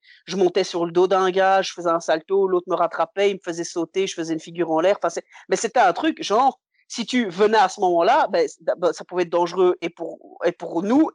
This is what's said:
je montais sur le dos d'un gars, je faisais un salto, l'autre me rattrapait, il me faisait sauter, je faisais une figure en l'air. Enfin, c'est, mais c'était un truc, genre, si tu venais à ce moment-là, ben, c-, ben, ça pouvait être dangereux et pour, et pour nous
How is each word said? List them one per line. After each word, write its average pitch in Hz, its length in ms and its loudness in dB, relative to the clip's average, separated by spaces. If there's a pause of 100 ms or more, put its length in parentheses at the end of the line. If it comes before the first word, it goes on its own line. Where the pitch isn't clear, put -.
(260)
je 175 100 -6
montais 185 260 2
sur 170 220 -4
le 170 80 -6
dos 180 140 4
d'un 185 240 2
gars, 190 320 2
je - 100 -8
faisais 170 160 -6
un 170 120 0
salto, 190 480 0
l'autre 180 200 -2
me 175 60 0
rattrapait, 175 560 0
il 196 60 -6
me - 60 -14
faisait 170 220 -8
sauter, 180 420 -4
je - 60 -8
faisais 165 220 -6
une 160 60 -6
figure 165 320 -6
en 156 80 2
l'air. 190 180 2
Enfin, 185 100 -2
c'est, 170 160 -6 (240)
mais - 80 0
c'était 233 240 -2
un 180 140 4
truc, 311 280 -4
genre, 247 380 0 (260)
si 226 200 -8
tu 240 240 -2
venais 208 260 2
à 185 140 4
ce - 100 -10
moment-là, 190 480 4
ben, 170 180 0
c-, - 140 -12 (160)
ben, 170 160 0
ça 170 120 -12
pouvait 180 180 -4
être 170 80 -4
dangereux 175 500 2
et 165 80 -6
pour, - 560 -14
et 175 80 0
pour 170 300 -6
nous 262 320 2